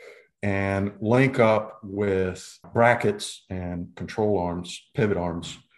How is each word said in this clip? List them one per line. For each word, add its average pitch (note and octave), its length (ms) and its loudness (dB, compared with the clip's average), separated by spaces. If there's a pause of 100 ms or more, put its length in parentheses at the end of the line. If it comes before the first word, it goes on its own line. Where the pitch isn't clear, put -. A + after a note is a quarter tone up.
(420)
and G2 580 0
link B2+ 380 4
up A2 460 2
with F#2+ 760 -2 (160)
brackets A#2 760 2
and F2 460 -8
control G#2 420 -2
arms, F2 420 -6 (140)
pivot G#2 220 2
arms F2 400 -6 (220)